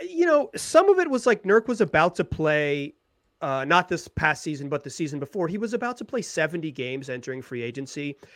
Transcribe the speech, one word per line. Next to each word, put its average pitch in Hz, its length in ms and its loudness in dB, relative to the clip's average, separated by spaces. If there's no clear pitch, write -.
you 349 180 0
know, 294 280 4
some 370 340 4
of 381 120 6
it 339 100 0
was, 254 160 -2
like, 226 160 4
Nurk 220 240 4
was 233 140 0
about 170 360 2
to 180 80 0
play, 147 680 -2
uh, 135 220 -2
not 175 240 4
this 175 200 -4
past 156 340 0
season, 143 260 -6
but 143 140 -4
the 147 60 -14
season 147 300 -6
before. 165 280 -4
He 180 120 -4
was 220 160 -4
about 247 240 -4
to - 60 -12
play 226 180 -4
seventy 160 480 -4
games 131 400 -6
entering 127 320 -8
free 123 200 -8
agency, 139 540 -8